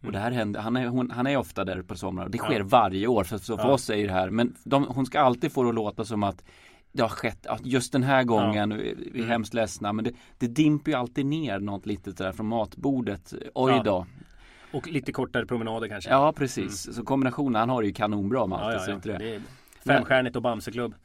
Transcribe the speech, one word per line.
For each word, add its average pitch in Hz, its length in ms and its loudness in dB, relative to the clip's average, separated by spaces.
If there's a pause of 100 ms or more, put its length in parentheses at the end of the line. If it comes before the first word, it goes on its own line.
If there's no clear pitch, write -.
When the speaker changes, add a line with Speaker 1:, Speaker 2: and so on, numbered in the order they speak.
Speaker 1:
Och - 60 -6
det 101 80 -4
här 117 120 -2
händer, 107 280 -2
han 113 160 -2
är, 127 120 0
hon, 123 240 -2
han 123 160 -2
är 139 100 2
ofta 101 280 -4
där 92 160 -4
på 90 140 -10
somrarna. 92 340 -6
Det 107 80 -6
sker 110 220 0
Speaker 2:
Ja. 98 60 -2
Speaker 1:
varje 101 420 4
år, 113 160 4
för, 104 140 -4
så 107 200 -4
för 107 100 -2
Speaker 2:
Ja. 135 60 6
Speaker 1:
oss - 160 0
är 104 180 0
det 95 60 -2
här. 92 160 2
Men 117 340 0
de, 139 200 4
hon 131 220 -2
ska 139 140 -2
alltid 131 320 4
få 131 120 2
det 123 60 4
att 113 60 0
låta 107 300 -2
som 104 180 -2
att 95 200 -2 (480)
det - 100 0
har 113 80 4
skett, - 380 -6
att 117 180 -4
just 127 260 2
den 131 120 2
här 131 200 4
gången, 107 480 2
Speaker 2:
Ja. 107 60 -4
Speaker 1:
vi, - 200 -4
vi - 120 -10
är - 60 -14
Speaker 2:
Mm. 120 140 -4
Speaker 1:
hemskt 113 240 0
ledsna. 107 400 -2
Men 107 120 -2
det, 120 60 0 (260)
det 127 100 -2
dimper 151 440 0
ju 143 60 0
alltid 123 280 -4
ner 139 340 -4
något 98 260 -8
litet 101 320 -8
där 95 140 -4
från 110 160 -6
matbordet. 113 880 -2 (200)
Oj 131 240 4
Speaker 2:
Ja. 107 60 2
Speaker 1:
då. 92 220 2 (680)
Speaker 2:
Och 143 160 -6
lite 143 240 -4
kortare 123 340 -2
promenader 113 420 -4
kanske. 101 220 -8
Speaker 1:
Ja, 143 240 6
precis. 127 540 -4
Speaker 2:
Mm. - 80 -12
Speaker 1:
Så 117 80 -6
kombinationen, 131 560 2
han 117 100 4
har 127 120 2
det 107 60 2
ju 98 60 -2
kanonbra 104 540 0
med 90 120 -2
allt, 110 140 -2
Speaker 2:
Ja, 104 60 -2
ja, - 60 -6
Speaker 1:
så 107 60 -4
Speaker 2:
ja. 101 40 -2
Speaker 1:
inte 92 160 -8
det. 90 60 -4
Speaker 2:
Det 110 180 -6
är 101 60 -10 (460)
Speaker 1:
Men - 80 6
Speaker 2:
femstjärnigt 127 400 4
och 120 60 0
Bamseklubb. 117 520 -2 (120)